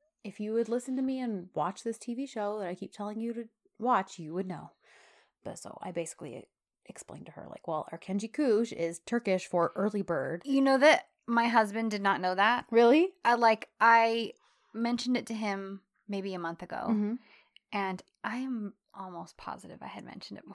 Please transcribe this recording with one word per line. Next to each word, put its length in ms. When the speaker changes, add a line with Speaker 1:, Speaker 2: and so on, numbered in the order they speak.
Speaker 1:
if 160
you 140
would 120
listen 300
to 40
me 200
and 340
watch 300
this 120
T 180
V 120
show 320
that 80
I 80
keep 160
telling 300
you 100
to 140
watch, 400
you 140
would 120
know." 260
But 120
so 240
I 120
basically 560
explained 420
to 40
her, 180
like, 160
"Well, 280
our 40
Kenji 360
Kush 400
is 320
Turkish 420
for 300
early 240
bird." 420
Speaker 2:
You 160
know 200
that 260
my 200
husband 420
did 140
not 180
know 140
that. 340
Speaker 1:
Really? 400
Speaker 2:
I, 80
like, 340
I 520
mentioned 420
it 80
to 80
him 480
maybe 280
a 40
month 220
ago. 260
Speaker 1:
Mm-hmm. 260
Speaker 2:
And 300
I'm 500
almost 420
positive 460
I 60
had 180
mentioned 320
it 60